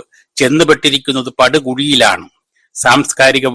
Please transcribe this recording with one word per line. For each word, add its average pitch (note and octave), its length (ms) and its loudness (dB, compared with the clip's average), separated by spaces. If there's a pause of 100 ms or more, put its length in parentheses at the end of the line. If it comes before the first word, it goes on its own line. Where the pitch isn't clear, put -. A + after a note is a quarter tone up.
(360)
ചെന്നുപെട്ടിരിക്കുന്നത് C#3 1040 0
പടുകുഴിയിലാണ്. B2+ 880 0 (500)
സാംസ്കാരിക C3+ 800 0